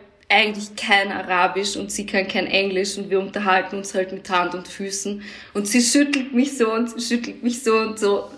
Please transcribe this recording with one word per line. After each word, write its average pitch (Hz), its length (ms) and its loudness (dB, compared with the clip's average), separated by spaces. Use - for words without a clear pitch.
eigentlich 208 440 2
kein 196 380 2
Arabisch 185 640 0
und 202 160 -6
sie 202 140 -6
kann 196 200 0
kein 185 200 -2
Englisch 196 500 0
und 202 140 -8
wir 190 100 4
unterhalten 190 560 0
uns 196 180 -8
halt 185 160 0
mit 190 200 -10
Hand 180 240 0
und 180 120 -10
Füßen. 202 560 -6
Und 208 160 -2
sie 247 140 4
schüttelt 285 500 2
mich 262 240 2
so 220 160 2
und 233 260 -2
sie - 80 -6
schüttelt 240 360 -4
mich 240 200 -2
so 220 140 4
und 220 220 -2
so. 202 400 0